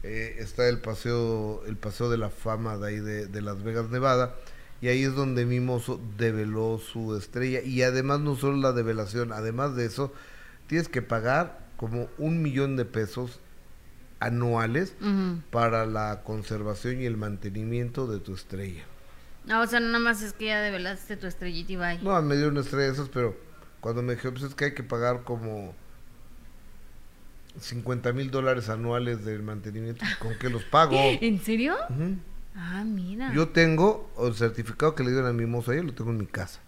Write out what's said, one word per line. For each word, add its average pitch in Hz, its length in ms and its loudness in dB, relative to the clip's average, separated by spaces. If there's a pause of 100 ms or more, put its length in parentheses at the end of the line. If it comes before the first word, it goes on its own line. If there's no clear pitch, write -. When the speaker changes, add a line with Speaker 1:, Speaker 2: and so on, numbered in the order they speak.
Speaker 1:
Eh, 113 360 -4
está 123 300 2
el 120 100 2
paseo, 110 880 -2
el 107 100 -6
paseo 113 320 -2
de 117 80 2
la 104 140 0
fama 110 480 -2
de 104 100 -4
ahí 104 120 -4
de, 107 260 -4
de 104 160 -6
Las 101 200 -4
Vegas, 113 280 -2
Nevada. 127 460 4 (440)
Y 123 80 2
ahí 127 140 6
es 135 120 2
donde 131 300 2
Mimoso 123 560 0 (160)
develó 110 640 2
su 110 360 -4
estrella. 123 460 -2
Y 127 220 2
además 131 380 4
no 147 160 2
solo 139 200 2
la 135 160 4
develación, 113 600 0
además 117 440 -2
de 120 80 2
eso, 131 300 -2 (520)
tienes 160 220 0
que 120 140 -2
pagar 127 640 0 (100)
como 117 400 -4
un 160 240 0
millón 135 360 2
de 120 100 0
pesos 117 540 -4 (800)
anuales 120 800 2
Speaker 2:
Ujú. 190 400 2 (100)
Speaker 1:
para 113 360 4
la 107 380 -2
conservación 107 760 -2
y 127 60 0
el 113 100 0
mantenimiento 110 920 -2
de 104 140 -4
tu 95 140 -8
estrella. 92 500 -8 (640)
Speaker 2:
Ah, 226 120 4
o 233 60 4
sea, 233 140 2
nada 233 180 2
más 233 240 4
es 202 120 -6
que 220 120 -4
ya 214 140 2
develaste 196 560 -4
tu 185 100 -8
estrellita 180 460 -4
y 185 40 -2
bye. 175 260 0
Speaker 1:
No, 190 180 4
me 143 160 4
dio 147 120 4
una 143 120 2
estrella 135 260 2
de 131 60 2
esas, 135 160 -4
pero 120 260 0 (460)
cuando 117 220 -2
me 123 120 0
dijeron, 127 200 -4
"Pues 131 100 -6
es 135 100 -8
que 143 120 0
hay 143 80 0
que 131 80 -6
pagar 120 420 0
como 110 500 -6 (1900)
cincuenta 120 520 -2
mil 131 180 -2
dólares 127 380 2
anuales 117 560 0
del 107 180 -4
mantenimiento", 107 640 -6 (140)
¿con 113 200 -2
qué 127 120 -2
los 117 140 -2
pago? 147 320 8
Speaker 2:
<laughs> 135 240 6
¿En 214 200 4
serio? 240 360 2 (120)
Speaker 1:
Ujú. 165 280 -2 (380)
Speaker 2:
Ah, 185 300 -4
mira. 208 480 -2
Speaker 1:
Yo 156 160 4
tengo 165 600 6 (100)
el 120 140 4
certificado 113 600 2
que 131 100 0
le 123 80 2
dieron 131 160 2
a 120 40 2
Mimoso 117 380 0
ayer, 160 140 2
lo 135 100 -4
tengo 117 160 -4
en 113 80 0
mi 98 80 -2
casa. - 420 -6